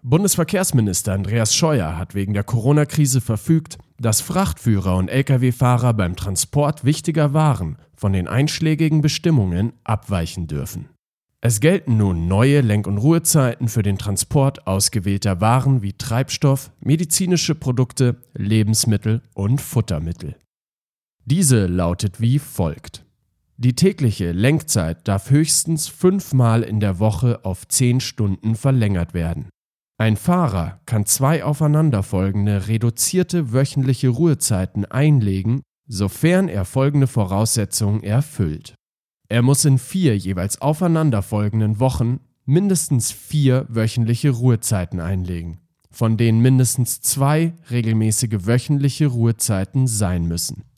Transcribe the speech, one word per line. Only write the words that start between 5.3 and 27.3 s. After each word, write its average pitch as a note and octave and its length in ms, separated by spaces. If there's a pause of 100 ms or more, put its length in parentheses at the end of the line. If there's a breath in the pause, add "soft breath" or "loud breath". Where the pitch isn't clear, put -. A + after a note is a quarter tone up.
W-Fahrer B2 500
beim F2+ 240
Transport C#3+ 720
wichtiger D3+ 480
Waren A#2 420 (180 soft breath)
von G2 200
den F2+ 120
einschlägigen D3+ 760
Bestimmungen A2+ 720 (100)
abweichen F2+ 600
dürfen. D2 420 (540)
Es A2+ 180
gelten C#3+ 380
nun F2+ 280
neue C3 360
Lenk- G#2 240
und G2+ 100
Ruhezeiten B2+ 720
für G#2+ 140
den G2+ 160
Transport C3+ 680
ausgewählter G2 760
Waren B2+ 400
wie G2 100
Treibstoff, C3+ 760 (100)
medizinische E3 720
Produkte, B2 640 (160)
Lebensmittel G#2+ 880 (140)
und G#2+ 260
Futtermittel. E2 760 (920)
Diese C3 400
lautet F2+ 560
wie B2 160
folgt. - 640 (560)
Die B2 140
tägliche B2 560
Lenkzeit F#2+ 800
darf G2 220
höchstens D#3 580
fünfmal C3 720
in G#2+ 160
der G2 220
Woche A2 440